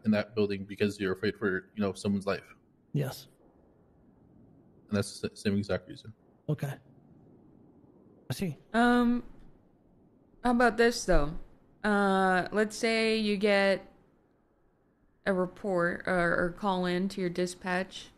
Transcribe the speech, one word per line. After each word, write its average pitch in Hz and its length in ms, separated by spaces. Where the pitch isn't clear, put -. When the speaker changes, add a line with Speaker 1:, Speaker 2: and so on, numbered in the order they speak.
Speaker 1:
in 110 60
that 104 240
building 101 300
because 101 340
you're 95 140
afraid 98 240
for, 92 400
you 107 60
know, 98 100
someone's 101 340
life. - 300
Speaker 2:
Yes. 139 360
Speaker 1:
And 104 80
that's - 240
the 107 140
same 101 220
exact 101 320
reason. - 240
Speaker 2:
Okay. 143 240
I - 40
see. 170 220
Speaker 3:
Um, 240 480
how 247 80
about 240 260
this, 233 280
though? 156 280
Uh, 190 680
let's 214 240
say 226 400
you 208 200
get 196 500
a 202 80
report 180 760
or, 175 300
or 175 220
call 185 280
in 180 240
to 196 100
your 180 100
dispatch 180 760